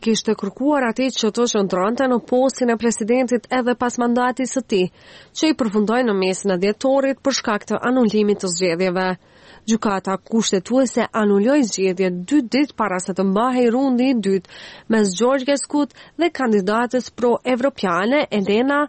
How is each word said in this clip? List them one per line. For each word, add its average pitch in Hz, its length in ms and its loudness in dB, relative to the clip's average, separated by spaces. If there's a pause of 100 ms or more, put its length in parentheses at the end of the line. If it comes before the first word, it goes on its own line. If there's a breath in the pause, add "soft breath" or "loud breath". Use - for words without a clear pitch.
kishte 220 320 0
kërkuar 269 540 -2
atij 254 260 -2
që 214 160 0
të 233 200 0
qëndronte 208 600 0
në 240 60 2 (100)
postin 254 460 2
e - 20 -2
presidentit 233 720 0
edhe 247 320 0
pas 247 220 -2
mandatit 247 500 0
së 269 160 -4
tij, 185 220 0 (420 loud breath)
që 311 200 0
i - 40 2
përfundoi 214 480 0
në 220 200 0
mesin 190 280 -2
e 180 80 0
dhjetorit 262 640 0
për 269 140 0
shkak 208 320 -4
të 214 180 -2
anulimit 214 560 2
të 196 120 -2
zgjedhjeve. 185 520 0 (600 loud breath)
Gjykata 202 500 -2 (100)
kushtetuese 226 800 0 (140)
anuloi 214 480 4
zgjedhjet 185 580 -2
dy 294 140 2 (100)
ditë 277 240 0
para 190 240 -2
se 185 160 -6
të 190 140 0
mbahej 240 420 2
rundi 254 400 2
i 240 80 0
dytë 190 320 -2 (400 loud breath)
mes 208 240 2
Gjorgeskut 269 800 0 (240 loud breath)
dhe 330 100 2
kandidates 233 840 0
pro-evropiane 240 1120 0
Elena 233 600 0